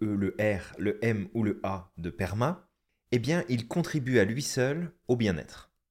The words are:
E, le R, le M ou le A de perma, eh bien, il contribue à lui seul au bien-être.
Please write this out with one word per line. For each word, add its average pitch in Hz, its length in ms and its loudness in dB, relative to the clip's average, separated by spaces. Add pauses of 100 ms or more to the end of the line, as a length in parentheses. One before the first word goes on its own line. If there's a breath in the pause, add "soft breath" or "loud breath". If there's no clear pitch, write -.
E, 104 120 0
le 98 240 0
R, 104 380 0
le 101 260 -2
M 107 300 0
ou 113 100 0
le 101 200 0
A 95 340 -6
de 82 140 -6
perma, 107 580 -2 (440)
eh 123 60 4
bien, 143 300 0
il 120 180 0
contribue 131 520 2
à 98 80 8
lui 120 160 -2
seul 143 500 -2 (160)
au 127 80 4
bien-être. 98 560 -2 (180)